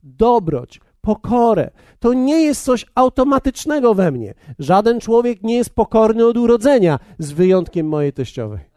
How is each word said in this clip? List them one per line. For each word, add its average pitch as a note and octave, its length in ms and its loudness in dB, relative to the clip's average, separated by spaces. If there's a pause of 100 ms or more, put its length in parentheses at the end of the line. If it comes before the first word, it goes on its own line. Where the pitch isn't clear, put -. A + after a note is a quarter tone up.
Dobroć, D#3+ 760 -2 (200)
pokorę. G#3+ 680 0 (280)
To A#3+ 140 0
nie C#4 280 0
jest D4+ 220 -2
coś B3+ 220 -2 (100)
automatycznego C4 960 0
we F#3 180 0
mnie. A2+ 220 -10 (260)
Żaden G#3 400 2
człowiek A3+ 440 -2
nie A3+ 120 -2
jest A#3+ 140 -2
pokorny A3 560 2
od A#3 120 2
urodzenia, A#3 640 2 (200)
z D3 120 -10
wyjątkiem F3 560 0
mojej D3 260 -2
teściowej. A2 460 -10 (160)